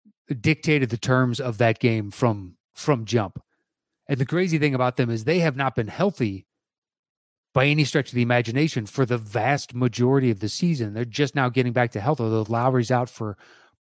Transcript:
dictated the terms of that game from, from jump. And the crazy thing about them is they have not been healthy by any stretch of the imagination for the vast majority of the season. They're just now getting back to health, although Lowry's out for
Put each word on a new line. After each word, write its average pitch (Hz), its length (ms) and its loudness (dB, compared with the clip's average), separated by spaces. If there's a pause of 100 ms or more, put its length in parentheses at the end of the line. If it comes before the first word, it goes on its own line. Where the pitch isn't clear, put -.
(400)
dictated 147 500 2
the 117 80 -4
terms 127 440 2
of 120 160 -4
that 113 220 4
game 110 300 0
from, 101 460 -2 (180)
from 127 300 -2
jump. 104 400 -2 (640)
And 139 100 -2
the 131 80 0
crazy 170 320 0
thing 143 160 2
about 123 220 0
them 123 140 0
is 113 160 -4
they 170 140 2
have 147 180 0
not 135 180 -2
been 107 140 -2
healthy 120 580 -2 (1080)
by 135 120 4
any 147 180 4
stretch 135 260 0
of 123 60 -6
the 123 60 2
imagination 123 640 0
for 131 200 0
the 120 120 0
vast 113 560 -2
majority 123 580 2
of 98 80 -4
the 107 80 -4
season. 127 460 -2
They're 117 100 -4
just 131 320 -4
now 127 140 0
getting 123 240 0
back 120 180 0
to 107 80 -6
health, 127 220 -2
although 110 260 0
Lowry's 120 440 0
out 123 180 0
for 107 280 -10 (440)